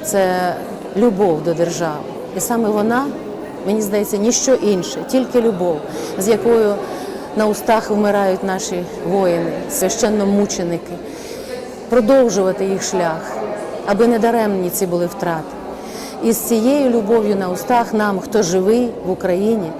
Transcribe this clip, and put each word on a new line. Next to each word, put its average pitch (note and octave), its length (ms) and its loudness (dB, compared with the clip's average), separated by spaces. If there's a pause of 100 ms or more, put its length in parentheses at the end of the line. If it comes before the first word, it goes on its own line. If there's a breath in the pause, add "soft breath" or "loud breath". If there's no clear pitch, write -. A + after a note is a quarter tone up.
це F#3 500 2 (440)
любов F#3+ 460 4
до E3+ 100 0
держави. D#3+ 460 -2 (380)
І - 20 -4
саме A3+ 300 0
вона, A3 360 2 (640)
мені G#3+ 140 0
здається, G#3 360 -2
ніщо A#3+ 360 2
інше, G3 440 0 (100)
тільки B3 340 2
любов, F3+ 360 0 (420 loud breath)
з F#3+ 80 -2
якою A3 480 4 (600 loud breath)
на G#3+ 120 2
устах A3 420 0
вмирають G3+ 540 2
наші F#3+ 400 -4 (240)
воїни, E3+ 440 2 (200)
священномученики. G3 1200 0 (960 loud breath)
Продовжувати G#3 760 4
їх F#3+ 180 -2
шлях, E3+ 480 -2 (540)
аби G3+ 220 4
не A#3 120 4
даремні G#3 500 2
ці F3 180 -2
були F3 180 0
втрати. E3+ 380 -4 (800 loud breath)
І A3+ 80 2
з A#3 60 2
цією B3+ 520 2
любов'ю A3 460 2
на F#3+ 140 -2
устах A#3 440 0
нам, G#3 260 2
хто G3 240 0
живий F#3+ 460 2 (160)
в F3 60 -2
Україні F#3 680 0